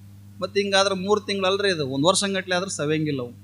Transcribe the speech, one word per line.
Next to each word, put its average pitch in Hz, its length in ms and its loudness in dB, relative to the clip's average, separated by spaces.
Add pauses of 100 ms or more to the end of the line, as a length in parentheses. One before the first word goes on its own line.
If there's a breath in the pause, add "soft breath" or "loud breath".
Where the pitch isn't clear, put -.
(400)
ಮತ್ತು 190 200 -2
ಹಿಂಗಾದ್ರೆ 196 340 2
ಮೂರು 196 260 0
ತಿಂಗಳಲ್ರಿ 196 500 0
ಇದು, 156 180 -2
ಒಂದು 135 200 2
ವರ್ಷ 196 160 4
ಗಟ್ಲೆ 185 300 -2
ಆದ್ರೆ 185 160 -2
ಸವೆಯಂಗಿಲ್ಲ 151 500 -2
ಅವು. 120 240 -10